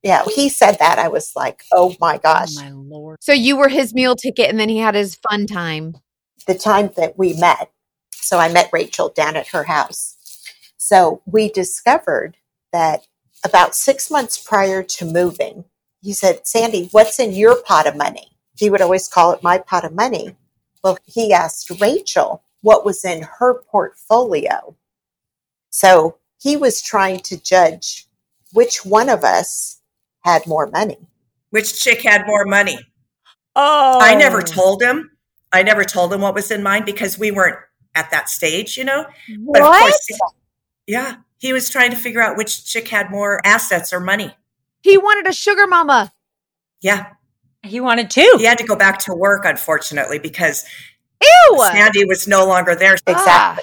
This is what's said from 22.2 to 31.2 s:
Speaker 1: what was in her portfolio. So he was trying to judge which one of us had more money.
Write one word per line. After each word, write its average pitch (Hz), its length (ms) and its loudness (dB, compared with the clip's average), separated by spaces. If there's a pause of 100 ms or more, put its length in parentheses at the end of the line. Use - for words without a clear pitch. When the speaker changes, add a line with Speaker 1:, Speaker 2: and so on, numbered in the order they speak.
Speaker 1:
what 214 220 4
was 196 200 -4
in 165 180 -6
her 247 400 -2
portfolio. - 1120 -2 (960)
So 170 460 4 (240)
he 285 160 -2
was 262 260 -2
trying 190 380 -4
to - 200 -12
judge - 680 0 (460)
which 233 320 0
one 214 240 2
of 202 160 0
us - 560 -4 (440)
had 165 220 0
more 156 220 -2
money. 180 300 -4 (520)